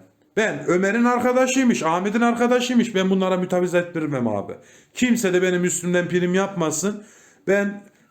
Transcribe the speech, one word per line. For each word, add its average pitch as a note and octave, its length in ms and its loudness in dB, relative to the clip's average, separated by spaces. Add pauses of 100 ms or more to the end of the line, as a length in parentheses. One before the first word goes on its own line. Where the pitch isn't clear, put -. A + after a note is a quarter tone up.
(360)
Ben E3+ 300 -2
Ömer'in G3 380 2
arkadaşıymış, B3 800 2
Ahmet'in F#3 380 0
arkadaşıymış. A#3+ 760 2
Ben F#3+ 160 2
bunlara F#3 260 2
mütaviz F3+ 380 0
ettirmem D#3 540 -2
abi. G2+ 240 -4 (420)
Kimse A3+ 380 0
de F3+ 100 2
benim F3+ 220 0
üstümden F3 440 -2
prim F3+ 260 0
yapmasın. F#3+ 680 -2 (420)
Ben G3+ 360 0 (280)